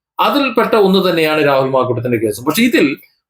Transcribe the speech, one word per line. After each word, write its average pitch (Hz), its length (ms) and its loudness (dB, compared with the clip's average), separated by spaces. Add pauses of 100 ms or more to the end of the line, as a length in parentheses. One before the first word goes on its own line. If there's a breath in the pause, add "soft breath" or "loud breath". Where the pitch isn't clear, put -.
(200)
അതിൽപ്പെട്ട 226 560 0
ഒന്ന് 190 340 2
തന്നെയാണ് 156 360 0
രാഹുൽ 135 240 2
മാക്കൂട്ടത്തിന്റെ 123 480 -2
കേസ്. 107 240 -4
പക്ഷെ 156 220 -2
ഇതിൽ 233 340 2 (320 soft breath)